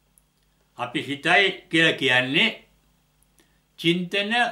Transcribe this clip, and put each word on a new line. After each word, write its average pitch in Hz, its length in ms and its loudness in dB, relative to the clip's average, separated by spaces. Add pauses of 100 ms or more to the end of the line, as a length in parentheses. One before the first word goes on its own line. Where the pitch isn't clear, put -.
(800)
අපි 120 240 -6
හිතයි 160 420 0 (240)
කියලා 160 240 2
කියන්නේ 135 560 2 (1300)
චින්තන, 180 540 -2 (200)